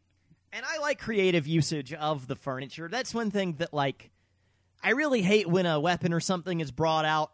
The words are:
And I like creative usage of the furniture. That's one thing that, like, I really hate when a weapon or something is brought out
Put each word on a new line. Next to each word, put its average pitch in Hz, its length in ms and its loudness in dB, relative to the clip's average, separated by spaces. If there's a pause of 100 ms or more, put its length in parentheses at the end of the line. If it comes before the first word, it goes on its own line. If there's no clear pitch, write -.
(520)
And 226 140 -12
I 311 120 -6
like 294 200 -2
creative 185 480 0
usage 156 480 0
of 151 320 -4
the 135 80 -6
furniture. 135 540 -10
That's 233 260 -6
one 226 160 -4
thing 196 280 -2
that, 165 140 -6
like, 139 380 -4 (720)
I 190 80 0
really 262 320 4
hate 196 260 4
when 170 180 4
a 156 120 2
weapon 170 340 0
or 165 80 2
something 180 400 -2
is 139 120 -6
brought 156 320 2
out 156 300 0